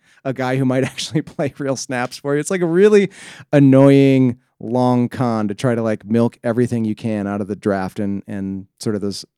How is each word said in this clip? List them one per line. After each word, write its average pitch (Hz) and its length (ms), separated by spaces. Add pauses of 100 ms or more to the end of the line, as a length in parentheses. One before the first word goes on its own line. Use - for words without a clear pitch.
(240)
a 135 80
guy 127 240
who 135 80
might 131 200
<laughs> - 0
actually - 380
play - 360
real 135 180
snaps 127 400
for 143 180
you. 147 60
It's, 151 100
like, 185 120
a 180 40
really 196 440 (420)
annoying 135 840 (200)
long 123 520
con 110 380
to 101 60
try 120 200
to, 117 80
like, 110 240
milk 117 360
everything 117 440
you 104 80
can 104 320
out 101 160
of 92 60
the 101 80
draft 95 420
and, 101 280
and 98 400 (140)
sort 113 140
of 98 80
those 98 240 (120)